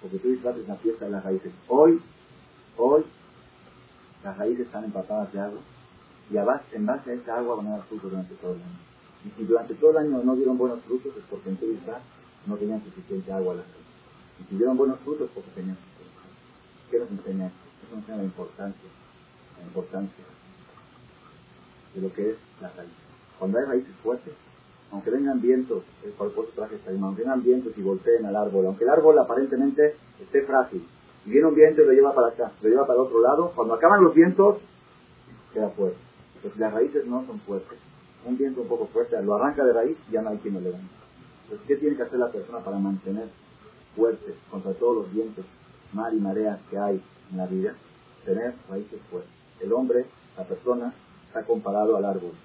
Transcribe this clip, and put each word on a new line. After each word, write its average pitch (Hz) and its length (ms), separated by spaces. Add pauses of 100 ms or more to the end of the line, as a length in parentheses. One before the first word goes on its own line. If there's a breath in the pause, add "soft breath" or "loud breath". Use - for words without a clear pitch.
Porque 95 180
Tu 123 100
Bishvat 123 280
es 95 100
la 101 100
fiesta 113 280
de 101 80
las 98 100
raíces. 95 300 (160)
Hoy, 160 320 (800)
hoy, 151 260 (1200)
las 98 140
raíces 120 280
están 107 180
empapadas 101 480
de 98 80
agua, 104 200 (720)
y 104 80
a 120 60
base, 139 200 (100)
en 107 120
base 131 240
a 123 40
esta 120 240
agua 120 180
van 104 100
a 107 60
dar 104 100
fruto 98 260
durante 92 280
todo 90 160
el 87 100
año. 90 260 (360)
Y 104 120
si 110 80
durante 117 300
todo 151 160
el 156 80
año 143 260
no 127 100
dieron 127 220
buenos 123 280
frutos, 131 320
es 98 120
porque 95 220
en 95 60
Tevilá 110 440 (460)
no 202 100
tenían 208 260
suficiente 95 500
agua 92 200
a 87 40
la 87 60
raíz. - 240 (540)
Y 92 40
si 95 120
dieron 127 200
buenos 131 240
frutos, 147 340
porque - 160
tenían 95 260
suficiente - 400
agua. - 720
¿Qué 117 80
nos - 120
enseña 95 360
esto? 92 120 (260)
Eso 113 120
nos 107 40
enseña 107 180
la 98 60
importancia, 95 680 (680)
la - 80
importancia - 580 (1700)
de 185 60
lo 185 120
que 214 180
es 226 60 (260)
la 90 80
raíz. 87 200 (480)
Cuando 98 200
hay 135 80
raíces 127 360
fuertes, 120 300 (600)
aunque 101 180
vengan 135 300
vientos, 123 420 (220)
es 104 80
por 104 160
eso 110 260
traje 107 220
esta - 140
imagen, 98 140
aunque 98 180
vengan 127 200
vientos 123 340
y 104 60
golpeen 101 420
al 101 120
árbol, 98 300
aunque 98 180
el 120 60
árbol 151 280
aparentemente 135 800 (240)
esté 151 220
frágil, 131 420 (420)
y 104 40
viene 143 160
un 151 80
viento 156 280
y 147 40
lo 131 60
lleva 139 220
para 120 140
acá, 117 240 (100)
lo 107 60
lleva 135 180
para 123 140
otro 123 200
lado, 151 340
cuando 151 200
acaban 190 280
los 156 120
vientos, 185 420 (960)
queda - 180
fuerte. 95 280 (420)
Pero 104 140
si 107 60
las 107 120
raíces 135 340
no 123 200
son 113 140
fuertes, 98 380 (460)
un 123 120
viento 131 260
un 107 60
poco 113 180
fuerte 113 360
lo 101 120
arranca 143 300
de 123 80
raíz 117 240 (120)
y 107 40
ya 110 100
no 110 80
hay 104 80
quien 101 160
lo 92 60
levante. 90 260 (580)
Entonces, - 220
¿qué 139 100
tiene 143 200
que 127 60
hacer 123 160
la 120 120
persona 110 300
para 98 180
mantener 98 500 (680)
fuerte 117 380 (160)
contra 95 240
todos 120 220
los 95 160
vientos, 104 320 (480)
mar 110 220
y 107 60
mareas 101 480
que 98 100
hay 101 240 (280)
en 131 60
la 185 100
vida? 185 280 (500)
Tener 120 300 (140)
raíces 98 320 (100)
fuertes. 90 200 (300)
El 98 120
hombre, 127 340 (300)
la 95 80
persona, 123 480 (360)
está - 160
comparado 104 520
al 98 80
árbol. 92 280 (120)